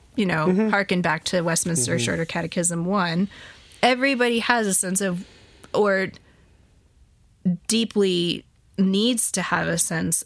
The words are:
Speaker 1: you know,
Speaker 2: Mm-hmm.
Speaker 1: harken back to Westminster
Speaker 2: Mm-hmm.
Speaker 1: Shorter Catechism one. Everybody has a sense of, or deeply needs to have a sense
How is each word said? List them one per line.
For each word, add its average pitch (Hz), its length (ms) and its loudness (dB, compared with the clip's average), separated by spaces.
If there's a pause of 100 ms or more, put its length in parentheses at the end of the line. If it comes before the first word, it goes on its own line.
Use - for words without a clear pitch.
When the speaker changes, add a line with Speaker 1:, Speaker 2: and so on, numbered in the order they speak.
(160)
Speaker 1:
you 208 100 2
know, 160 220 2
Speaker 2:
Mm-hmm. 202 220 2
Speaker 1:
harken 196 320 0
back 160 240 0
to 180 160 0
Westminster 165 540 0
Speaker 2:
Mm-hmm. - 100 0
Speaker 1:
Shorter 165 200 -2
Catechism 170 600 -4
one. 180 420 0 (560)
Everybody 247 560 2
has 226 260 0
a 196 80 0
sense 185 280 0
of, 185 240 -4 (480)
or 190 340 2 (1600)
deeply 190 760 0 (320)
needs 202 560 2
to 190 80 -2
have 165 260 -2
a 170 100 -2
sense 170 480 -2